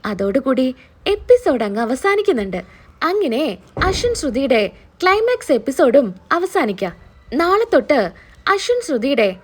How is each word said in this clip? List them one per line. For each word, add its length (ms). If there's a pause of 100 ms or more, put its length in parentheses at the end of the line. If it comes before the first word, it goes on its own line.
അതോടുകൂടി 680 (320)
എപ്പിസോഡ് 560
അങ്ങ് 180
അവസാനിക്കുന്നുണ്ട്. 800 (400)
അങ്ങനെ 540 (260)
അശ്വിൻ 320
ശ്രുതിയുടെ 560 (300)
ക്ലൈമാക്സ് 500
എപ്പിസോഡും 640 (160)
അവസാനിക്കാം. 640 (380)
നാളെ 400
തൊട്ട് 380 (360)
അശ്വിൻ 380
ശ്രുതിയുടെ 580